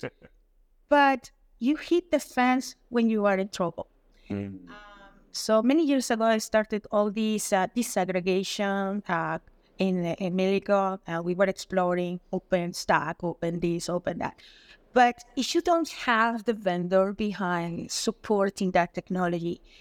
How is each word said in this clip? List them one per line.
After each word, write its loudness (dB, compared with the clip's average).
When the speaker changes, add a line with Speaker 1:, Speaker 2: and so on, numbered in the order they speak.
Speaker 1:
<laughs> -20
Speaker 2:
but 4
you 2
hit -2
the 2
fence 0
when 2
you 2
are 4
in -2
trouble. -6
Speaker 1:
Mm. -8
Speaker 2:
Um, -18
so 0
many 4
years 0
ago, 0
I 4
started -2
all 2
these, -2
uh, 2
disaggregation, -2
uh, -2
in, 0
in -4
Mexico, 2
and -6
we -2
were 4
exploring -2
open -2
stack, 0
open -4
this, -2
open -4
that. -6
But 4
if -2
you 2
don't 2
have 0
the 0
vendor 2
behind -4
supporting -2
that 2
technology, -4